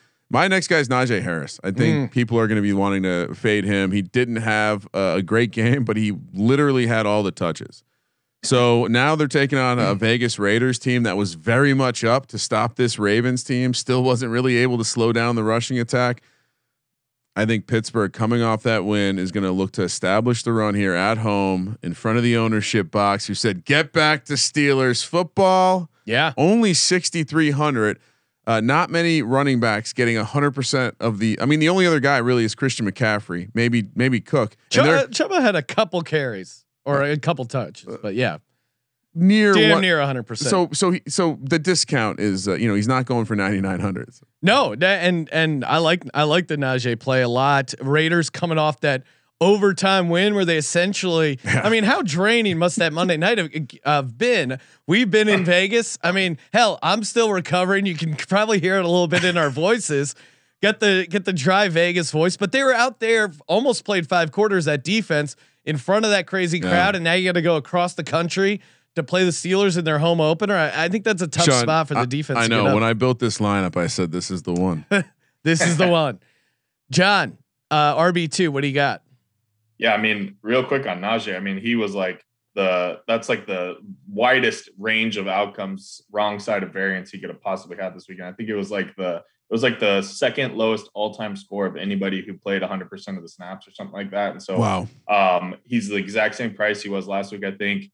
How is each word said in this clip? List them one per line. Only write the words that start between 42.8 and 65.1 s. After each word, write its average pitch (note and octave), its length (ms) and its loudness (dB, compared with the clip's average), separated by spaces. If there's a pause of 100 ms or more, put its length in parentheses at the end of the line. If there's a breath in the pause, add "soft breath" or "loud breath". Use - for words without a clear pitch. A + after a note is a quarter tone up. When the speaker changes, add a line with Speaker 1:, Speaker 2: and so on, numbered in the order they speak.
Speaker 1:
not B2+ 200 0
going A#2+ 180 -2
for A2 100 -4
ninety-nine F#2+ 440 -2
hundred. G2 300 -6 (340)
Speaker 2:
No, G#3 320 2
that, F3+ 280 0
and, E3+ 280 0
and D#3 340 0
I D#3 140 0
like, E3+ 240 0 (100)
I D3 80 0
like D#3 260 2
the D#3 100 -4
Najee B2+ 420 -2
play C3 240 0
a B2 60 0
lot. C3+ 520 0
Raiders D#3 480 0
coming E3 300 -4
off D3+ 220 0
that C3+ 200 0 (400 soft breath)
overtime F#3+ 640 4
win F#3 260 2
where G3 120 2
they E3 100 2
essentially, E3 880 0
Speaker 1:
Yeah. B2 220 0
Speaker 2:
I G#3+ 40 2
mean, A3+ 140 2
how D4 200 2
draining G3 540 0
must F3 200 0
that E3 160 0
Monday E3+ 240 0
night G#3 200 0
have, E3 120 -2 (340)
have C3+ 340 -2
been? E3+ 420 0 (280 soft breath)
We've G#3 240 2
been G#3+ 160 4
in G3 180 4
Speaker 1:
<laughs> - 0 -
Speaker 2:
Vegas. G3 580 2
I E3+ 100 0
mean, F#3 240 -2 (160 soft breath)
hell, G#3+ 280 4
I'm G3+ 220 0
still A3 300 0
recovering. F#3 520 0
You F3 100 -2
can D3+ 200 -4
probably G#3 460 0
hear F#3 160 0
it F#3 80 0
a - 20 -2
little F3 220 2
bit F3 160 2
in F3 120 2
our D3+ 120 2
voices. D3+ 640 -2 (460 soft breath)
Get G#3+ 180 2
the, F#3+ 300 2
get F#3+ 160 -4
the F#3+ 80 -2
dry F#3 340 2
Vegas F3 440 0
voice, E3+ 260 0
but G3 160 -4
they C4+ 100 2
were C4 100 4
out A#3+ 280 -2
there, A3 320 0 (140)
almost A3+ 360 0
played F3+ 240 -4
five E3+ 240 0
quarters, G3 340 0
that D3 200 -2
defense D#3+ 500 -2 (300 soft breath)